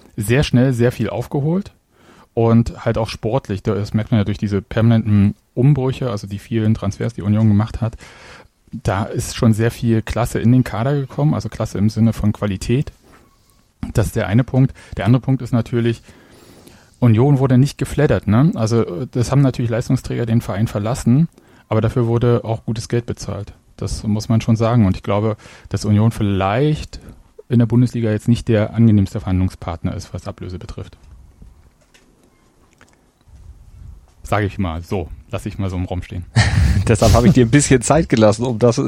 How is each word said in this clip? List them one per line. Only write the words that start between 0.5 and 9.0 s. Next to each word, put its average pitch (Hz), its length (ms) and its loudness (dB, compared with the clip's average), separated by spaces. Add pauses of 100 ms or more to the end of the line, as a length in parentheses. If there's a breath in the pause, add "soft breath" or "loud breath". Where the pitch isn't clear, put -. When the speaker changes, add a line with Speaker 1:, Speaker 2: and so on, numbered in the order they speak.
Speaker 1:
sehr 120 180 2
viel 110 200 -4
aufgeholt 147 640 -4 (600 soft breath)
und 117 540 2
halt 110 100 0
auch 110 140 -4
sportlich, 107 520 -4
das 104 300 -4
merkt 107 180 -2
man 113 100 4
ja 98 40 2
durch 104 140 -4
diese 101 240 -2
permanenten 107 720 2 (180)
Umbrüche, 131 580 2
also 104 160 -8
die 101 120 -10
vielen 110 340 0
Transfers, 113 400 -4
die - 100 -12
Union 104 260 2
gemacht 104 340 0
hat, 110 140 -4 (760 loud breath)
da 107 320 -2